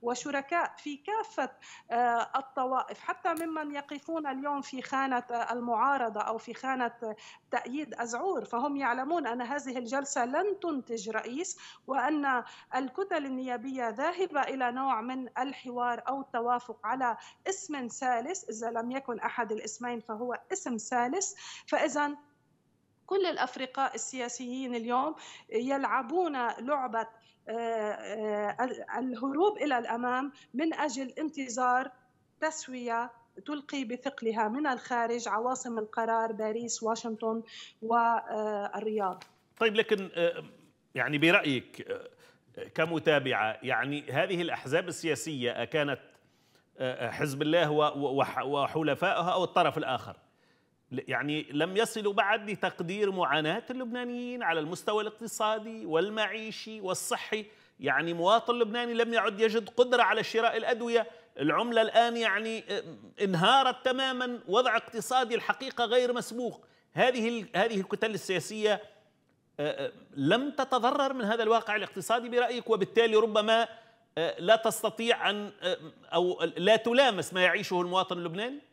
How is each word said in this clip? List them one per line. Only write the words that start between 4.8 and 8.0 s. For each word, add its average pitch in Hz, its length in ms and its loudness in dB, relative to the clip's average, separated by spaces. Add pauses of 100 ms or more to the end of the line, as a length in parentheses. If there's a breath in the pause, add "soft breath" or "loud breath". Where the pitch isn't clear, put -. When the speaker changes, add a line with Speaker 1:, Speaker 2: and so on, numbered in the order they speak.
Speaker 1:
خانة، 262 500 -2
آه، 233 220 -2
المعارضة 240 680 0
أو 226 160 -2
في 226 160 -10
خانة، 254 380 -2 (120)
آه، 214 120 -6 (360 loud breath)
تأييد 254 420 -4
أزعور، 240 520 -2